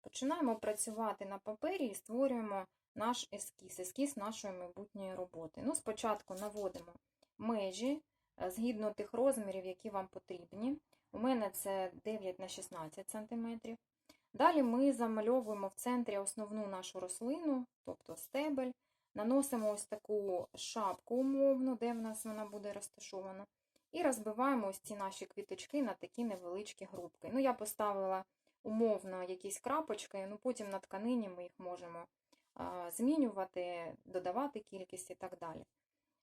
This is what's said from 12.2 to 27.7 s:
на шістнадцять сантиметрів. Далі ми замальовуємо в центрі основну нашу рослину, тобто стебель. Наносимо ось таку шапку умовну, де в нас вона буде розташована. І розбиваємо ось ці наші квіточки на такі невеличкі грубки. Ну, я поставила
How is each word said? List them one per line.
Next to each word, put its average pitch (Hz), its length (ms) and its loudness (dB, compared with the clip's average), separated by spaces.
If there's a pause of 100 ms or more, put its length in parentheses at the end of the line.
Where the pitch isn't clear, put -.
на 190 100 -8
шістнадцять 180 640 -10
сантиметрів. 226 680 -6 (540)
Далі 311 300 8
ми 254 300 8
замальовуємо 220 760 4
в - 60 -6
центрі 240 440 0
основну 208 480 -2
нашу 185 340 -6
рослину, 262 680 0 (180)
тобто - 320 -10
стебель. 262 540 0 (440)
Наносимо 226 560 4
ось 208 160 -2
таку 202 680 0
шапку 208 600 -2
умовну, 269 600 6
де 233 160 0
в 233 40 -2
нас 220 280 -4
вона 214 220 -6
буде 208 260 -6
розташована. 190 720 -10 (460)
І 339 100 0
розбиваємо 233 680 4
ось 190 100 -4
ці - 180 -8
наші 190 300 -4
квіточки 208 560 -4
на 208 120 0
такі - 300 -6
невеличкі 190 600 -4
грубки. 185 480 -10
Ну, 262 80 2
я 262 120 6
поставила 196 720 0 (420)